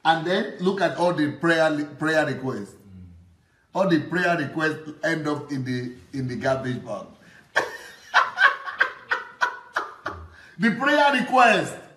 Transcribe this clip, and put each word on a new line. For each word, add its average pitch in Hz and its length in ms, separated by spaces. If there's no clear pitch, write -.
and 160 200
then 185 340
look 185 220
at 156 160
all 175 160
the 147 200
prayer, 160 520
prayer 151 280
requests. 127 500
All 185 120
the 165 120
prayer 170 380
requests 151 520
end 160 240
up 143 240
in 131 120
the, 123 300
in 127 100
the 123 80
garbage 127 500
bag. 104 200
<laughs> - 100
The 214 140
prayer 285 420
request. 233 600